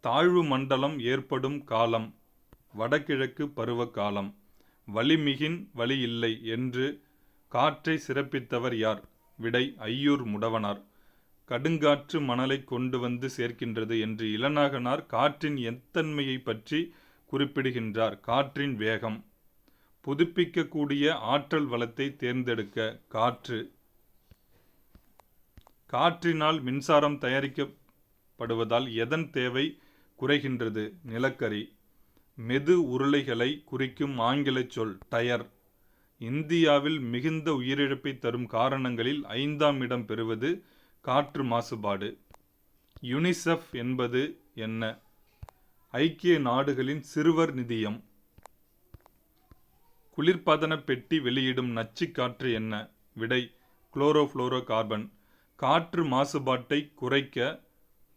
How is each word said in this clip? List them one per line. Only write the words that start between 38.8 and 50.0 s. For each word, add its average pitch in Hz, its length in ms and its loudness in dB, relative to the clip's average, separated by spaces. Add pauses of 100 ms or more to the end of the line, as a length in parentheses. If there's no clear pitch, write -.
ஐந்தாம் 143 560 0
இடம் 123 240 -2
பெறுவது 113 580 -2 (380)
காற்று 139 420 0
மாசுபாடு. 110 720 -2 (840)
யுனிசெஃப் 165 720 0
என்பது 127 680 0 (160)
என்ன? 113 440 -6 (920)
ஐக்கிய 165 480 4
நாடுகளின் 135 600 0
சிறுவர் 156 540 2
நிதியம். 117 480 -4 (2250)